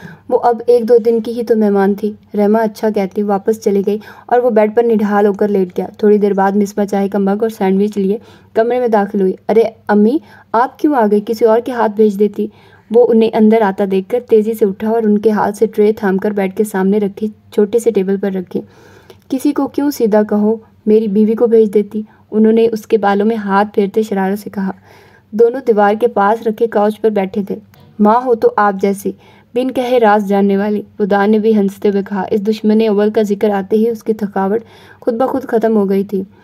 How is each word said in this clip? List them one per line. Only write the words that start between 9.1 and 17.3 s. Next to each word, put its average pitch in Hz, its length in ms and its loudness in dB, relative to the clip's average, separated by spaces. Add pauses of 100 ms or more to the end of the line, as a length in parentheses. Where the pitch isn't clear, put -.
हुई। 190 160 0 (120)
"अरे 214 280 0 (120)
अम्मी, 214 320 2 (340)
आप 254 260 0
क्यों 294 160 0
आ 226 100 2
गई? 208 140 0
किसी 220 240 -2
और 220 160 4
के 254 120 -6
हाथ 226 160 -2
भेज 208 260 0
देती।" 208 360 -2 (420)
वो 240 120 6
उन्हें 220 280 2
अंदर 220 300 4
आता 196 240 -2
देखकर 190 340 -2
तेज़ी 226 340 0
से 220 100 -2
उठा 202 260 -2
और 233 140 0
उनके 208 260 2
हाथ 208 220 0
से 208 140 0
ट्रे 208 260 2
थामकर 202 400 -2
बेड 196 220 -4
के 214 100 -2
सामने 196 340 0
रखी 208 340 -4 (200)